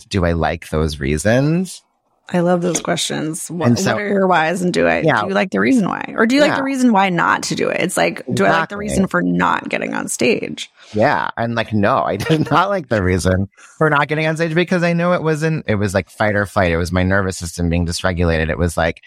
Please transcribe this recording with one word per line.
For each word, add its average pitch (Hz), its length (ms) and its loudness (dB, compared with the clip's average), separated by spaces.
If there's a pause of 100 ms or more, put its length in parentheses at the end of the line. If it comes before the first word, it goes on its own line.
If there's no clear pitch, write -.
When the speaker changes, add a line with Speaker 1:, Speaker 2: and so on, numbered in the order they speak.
Speaker 1:
do 95 160 0
I 85 60 2
like 80 380 -2
those 78 300 -2
reasons?" 127 840 0 (480)
Speaker 2:
I 180 100 0
love 175 200 2
those 170 180 -2
questions. 156 680 -6
What, 165 200 -2
Speaker 1:
And - 100 4
so 190 140 0
Speaker 2:
what 208 100 -4
are 202 40 -6
your 196 200 2
whys, 170 340 2
and 180 100 0
do 170 140 2
I, 165 140 2
Speaker 1:
Yeah. 135 240 2
Speaker 2:
do 104 60 -4
you - 40 -2
like 196 160 0
the 196 100 -2
reason 220 300 2
why? - 260 -6
Or 233 120 4
do 247 80 2
you 285 60 4
like 285 100 4
the - 60 0
Speaker 1:
Yeah. 269 60 -2
Speaker 2:
reason 262 300 2
why 196 160 4
not 175 360 2
to - 100 -4
do - 140 -2
it? - 120 -2
It's 180 160 -4
like, 170 340 0
do 190 140 2
I 196 40 4
like 160 200 0
the 202 60 -10
Speaker 1:
Exactly. - 20 -8
Speaker 2:
reason 202 300 0
for 175 160 0
not - 440 0
getting - 280 -4
on 52 140 -6
stage? - 600 -2 (240)
Speaker 1:
Yeah. 104 440 0
And, 117 180 -2
like, 110 180 -4
no, 107 300 2
I 90 140 -2
<laughs> - 200 -4
did 151 140 -2
not 170 180 2
like 190 180 -4
the 110 140 0
reason 92 480 2 (300)
for 156 100 2
not 147 200 2
getting 156 180 -2
on 160 80 -2
stage 165 180 -2
because 175 300 0
I 175 100 2
knew 170 180 0
it 180 120 0
wasn't, 160 440 -2
it 107 60 0
was, 101 220 0
like, 95 120 -2
fight 107 280 -2
or 101 100 0
flight. 92 260 0
It 82 60 2
was 85 140 -2
my 90 100 2
nervous 95 340 0
system 87 320 -4
being 85 200 0
dysregulated. 82 640 0
It 58 80 -4
was, 85 180 -2
like, 82 300 -2